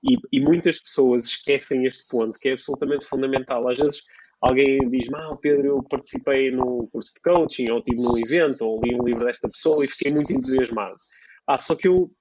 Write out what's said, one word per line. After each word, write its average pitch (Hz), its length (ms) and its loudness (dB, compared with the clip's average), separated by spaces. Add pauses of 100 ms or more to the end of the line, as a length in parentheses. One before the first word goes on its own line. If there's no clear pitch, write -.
E, 127 140 4 (160)
e 135 80 2
muitas 165 400 4
pessoas 123 460 2
esquecem 135 580 -2
este - 240 -4
ponto, 113 300 -2
que 139 100 -2
é 131 40 0
absolutamente 139 520 -4
fundamental. 131 640 -2
Às 123 100 -2
vezes 143 240 0 (380)
alguém 135 380 4 (100)
diz-me, 127 280 -4
"Ah, 156 260 -10
Pedro, 143 240 2
eu 139 160 0
participei 135 720 -2
num 127 340 -2
curso - 280 -12
de - 60 -20
coaching, 165 500 2
ou 120 120 0
tive 120 180 -4
num 120 160 2
evento, 131 480 0
ou 110 160 -2
li 120 140 -2
um 123 100 -2
livro 120 200 0
desta 120 240 -4
pessoa 151 360 0
e 131 40 -2
fiquei - 240 -4
muito 147 200 0
entusiasmado." 120 640 -2 (520)
Ah, 135 120 0
só - 160 -2
que 185 140 0
eu 185 220 2 (100)